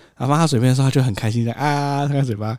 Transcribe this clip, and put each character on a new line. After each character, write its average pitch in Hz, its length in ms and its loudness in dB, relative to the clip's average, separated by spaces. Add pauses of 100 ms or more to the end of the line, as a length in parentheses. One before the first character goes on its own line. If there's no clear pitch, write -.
(160)
然 127 100 -6
后 - 20 0
放 147 100 2
他 165 80 4
嘴 143 120 0
边 127 120 4
的 127 40 4
时 135 60 2
候， 135 80 2
他 - 20 2
就 135 120 2
很 123 100 0
开 107 180 -2
心 117 140 -2
在 117 80 -2
啊， 143 540 -2
张 143 100 -2
开 139 60 2
嘴 123 120 -2
巴。 107 240 -4